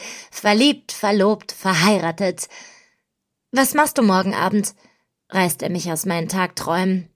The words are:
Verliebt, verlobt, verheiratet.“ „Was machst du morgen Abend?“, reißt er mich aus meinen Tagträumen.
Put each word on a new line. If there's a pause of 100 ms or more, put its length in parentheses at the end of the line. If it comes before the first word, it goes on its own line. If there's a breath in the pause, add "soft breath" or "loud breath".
(320 loud breath)
Verliebt,
verlobt,
verheiratet.“ (1040 loud breath)
„Was
machst
du
morgen
Abend?“, (540 soft breath)
reißt
er
mich
aus
meinen
Tagträumen.